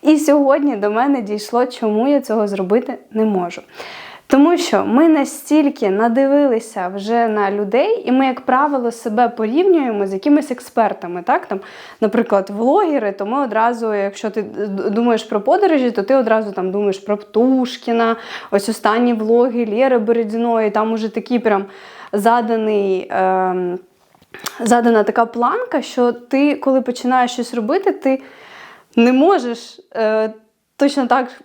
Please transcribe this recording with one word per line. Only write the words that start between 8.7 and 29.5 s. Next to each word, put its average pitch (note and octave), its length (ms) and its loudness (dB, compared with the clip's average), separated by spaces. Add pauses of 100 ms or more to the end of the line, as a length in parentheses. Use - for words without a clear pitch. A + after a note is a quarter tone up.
себе A#3 380 0
порівнюємо A#3+ 760 0
з F#3+ 60 -6
якимись D4 380 2
експертами, F#3+ 720 -4
так? C4+ 240 -2
Там, G3 140 -6 (400)
наприклад, G#3 500 0
влогери, B3+ 600 0
то G3+ 140 -6
ми B3 140 -4
одразу, A3+ 540 -2
якщо G3+ 360 -4
ти G#3+ 120 -4
д-, G3 480 -6
думаєш A#3 340 0
про G#3+ 160 -4
подорожі, D4+ 500 2
то G#3 120 -2
ти A3+ 120 2
одразу A3 380 2
там F#3 180 -4
думаєш G3+ 280 -2
про G#3 180 -4
Птушкіна, A#3 1000 0 (340)
ось G3 180 0
останні A#3 460 0
влоги A#3 520 2
Лєри B3 320 2
Бородіної, A3+ 720 0
там G#3+ 220 -2
уже A3 160 -4
такий A#3 300 -4
прям G#3 260 0 (480)
заданий, G#3+ 1000 0
ем, F#3 680 -2 (840)
задана A#3 420 4
така A3 240 0
планка, C#4+ 560 -2
що A#3+ 300 -2
ти, C4+ 420 0
коли C4 260 0
починаєш B3 500 -2
щось B3 240 -8
робити, C#4+ 380 -2
ти C4+ 300 -2 (720)
не A#3+ 160 4
можеш, C4 680 0 (160)